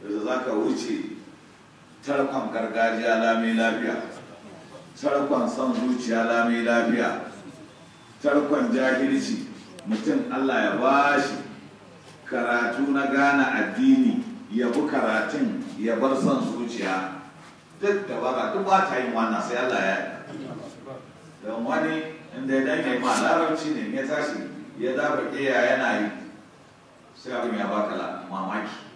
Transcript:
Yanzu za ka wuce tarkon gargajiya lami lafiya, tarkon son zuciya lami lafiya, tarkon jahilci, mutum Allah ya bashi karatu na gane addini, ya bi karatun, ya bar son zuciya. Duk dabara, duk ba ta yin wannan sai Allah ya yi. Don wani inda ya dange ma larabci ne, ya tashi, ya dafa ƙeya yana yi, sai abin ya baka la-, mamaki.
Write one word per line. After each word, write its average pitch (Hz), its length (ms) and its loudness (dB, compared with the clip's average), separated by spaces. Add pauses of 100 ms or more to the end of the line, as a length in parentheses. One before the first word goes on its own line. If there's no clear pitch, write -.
Yanzu 104 160 -4
za - 240 -2
ka 113 80 -2
wuce - 640 -2 (880)
tarkon 135 480 0
gargajiya 113 720 2
lami 113 320 2
lafiya, - 480 0 (880)
tarkon 139 560 0
son 131 240 0
zuciya 113 560 0
lami 117 320 2
lafiya, 117 640 2 (960)
tarkon 143 480 4
jahilci, 131 800 2 (400)
mutum 135 400 0
Allah 131 320 0
ya 104 160 2
bashi 139 640 2 (880)
karatu 120 640 0
na 139 160 0
gane 139 400 4
addini, 123 720 4 (320)
ya 120 160 2
bi 147 160 2
karatun, 117 800 0 (160)
ya 113 160 0
bar 135 160 4
son 135 320 2
zuciya. 110 720 -4 (640)
Duk 202 240 2
dabara, - 480 -2
duk 196 80 0
ba 190 240 6
ta 127 160 0
yin 120 80 -2
wannan 113 320 0
sai 120 160 -4
Allah 107 240 0
ya 95 160 0
yi. - 400 -10 (1040)
Don 113 240 -6
wani 160 480 -2 (240)
inda 135 240 2
ya 147 160 0
dange 127 240 0
ma - 80 0 (160)
larabci 156 480 2
ne, 110 160 -4
ya 135 160 -2
tashi, - 480 -4 (240)
ya 123 160 -2
dafa - 400 -2
ƙeya 135 240 0 (160)
yana - 160 0 (140)
yi, 104 40 -2 (1080)
sai - 180 -14
abin 120 240 -2
ya 104 80 -2
baka 107 320 -2
la-, - 320 -6
mamaki. - 540 -6 (120)